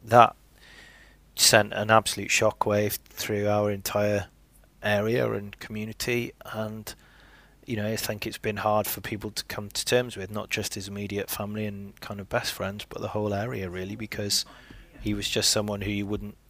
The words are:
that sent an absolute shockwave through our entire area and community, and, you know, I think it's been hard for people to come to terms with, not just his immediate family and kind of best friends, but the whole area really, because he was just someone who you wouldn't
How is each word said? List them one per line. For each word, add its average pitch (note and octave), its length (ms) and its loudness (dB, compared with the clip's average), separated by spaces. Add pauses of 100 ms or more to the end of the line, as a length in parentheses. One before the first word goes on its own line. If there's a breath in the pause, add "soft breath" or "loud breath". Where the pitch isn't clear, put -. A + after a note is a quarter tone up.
that A2+ 320 8 (1000 loud breath)
sent G#2+ 360 6
an G#2+ 180 -2
absolute A2 400 4
shockwave G#2 720 2
through G#2 440 -2
our G#2 240 2
entire G2+ 540 0 (580)
area A2 480 2
and G2+ 280 -8
community, A2+ 760 -4 (180)
and, A2 440 -8 (720 loud breath)
you A#2 80 -2
know, G#2 120 -2
I A2 80 -2
think G#2+ 320 -4
it's G#2+ 100 -8
been G#2+ 200 -4
hard G#2+ 280 4
for - 160 -6
people G#2+ 300 -6
to - 140 -6
come G#2 240 -8
to - 140 -4
terms B2 320 2
with, F#2+ 140 -8
not G#2 220 -6
just - 240 -4
his G2 120 -10
immediate G2+ 440 -4
family G#2+ 340 -4
and G2+ 340 -10
kind G2+ 200 -10
of G2 100 -12
best - 240 -2
friends, G2+ 340 -6
but - 140 -10
the A2 60 -6
whole G#2 260 -2
area G2+ 380 -4
really, F#2 240 -8
because G#2+ 500 -4 (560 loud breath)
he G#2 140 -2
was G2+ 120 -4
just - 220 2
someone G#2 320 0
who G#2 80 -4
you G2+ 160 -2
wouldn't G2+ 320 -6 (120)